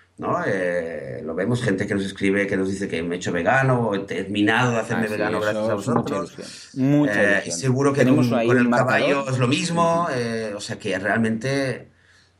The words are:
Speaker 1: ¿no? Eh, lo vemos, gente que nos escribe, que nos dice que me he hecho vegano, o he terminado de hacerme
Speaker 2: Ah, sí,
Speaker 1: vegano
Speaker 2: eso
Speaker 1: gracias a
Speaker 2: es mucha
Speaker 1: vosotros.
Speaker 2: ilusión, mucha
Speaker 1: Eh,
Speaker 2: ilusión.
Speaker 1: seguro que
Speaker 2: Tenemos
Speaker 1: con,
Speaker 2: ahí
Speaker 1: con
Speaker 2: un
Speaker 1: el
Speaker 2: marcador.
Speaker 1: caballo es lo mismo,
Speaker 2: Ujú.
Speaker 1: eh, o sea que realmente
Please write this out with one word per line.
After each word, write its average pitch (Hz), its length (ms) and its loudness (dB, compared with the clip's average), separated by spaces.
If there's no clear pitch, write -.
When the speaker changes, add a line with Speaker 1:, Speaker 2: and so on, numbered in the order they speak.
Speaker 1:
¿no? 160 280 -2
Eh, 82 800 -4
lo 82 100 -6
vemos, 107 280 0
gente 98 240 0
que 107 80 -2
nos 98 100 0
escribe, 98 420 0
que 98 100 -2
nos 95 140 0
dice 98 160 -4
que 82 160 -4
me 87 120 -4
he 90 40 -4
hecho 90 140 -6
vegano, 120 560 2
o 101 60 -2
he 95 60 -2
terminado 104 720 0
de 117 60 0
hacerme 110 260 -2
Speaker 2:
Ah, 107 40 -2
sí, 104 40 -4
Speaker 1:
vegano 107 260 -2
Speaker 2:
eso 107 80 -2
Speaker 1:
gracias 107 220 0
a 110 40 0
Speaker 2:
es 104 60 -2
mucha 107 140 -2
Speaker 1:
vosotros. 104 460 -2
Speaker 2:
ilusión, - 520 -4
mucha 143 320 4
Speaker 1:
Eh, 101 100 4
Speaker 2:
ilusión. 98 140 -6
Speaker 1:
seguro 135 340 2
que 139 80 2
Speaker 2:
Tenemos 127 280 4
Speaker 1:
con, 123 100 2
Speaker 2:
ahí 117 80 2
Speaker 1:
con 123 100 4
Speaker 2:
un 123 60 4
Speaker 1:
el 120 60 2
Speaker 2:
marcador. 127 320 2
Speaker 1:
caballo 139 300 0
es 123 80 0
lo 123 100 2
mismo, 170 540 2
Speaker 2:
Ujú. 165 120 -4
Speaker 1:
eh, 113 400 -4
o 101 60 -8
sea 104 180 -8
que 95 200 -4
realmente 113 920 -2